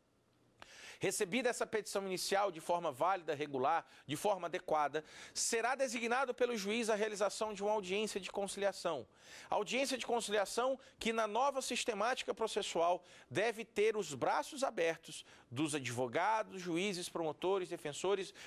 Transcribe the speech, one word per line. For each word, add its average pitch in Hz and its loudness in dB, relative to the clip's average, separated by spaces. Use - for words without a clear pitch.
Recebida 202 0
essa 220 -2
petição 202 -2
inicial 196 0
de 160 -8
forma 175 0
válida, 160 2
regular, 143 0
de 143 -4
forma 185 0
adequada, 151 0
será 240 2
designado 247 0
pelo 240 0
juiz 214 0
a 226 4
realização 214 0
de 190 -8
uma 208 2
audiência 202 0
de 180 -8
conciliação. 190 -2
Audiência 226 0
de 226 -8
conciliação 233 0
que, 226 0
na 226 0
nova 262 2
sistemática 233 0
processual, 180 0
deve 214 0
ter 214 2
os 160 -2
braços 226 0
abertos 165 -2
dos 143 0
advogados, 160 0
juízes, 175 0
promotores, 175 0
defensores, 175 -2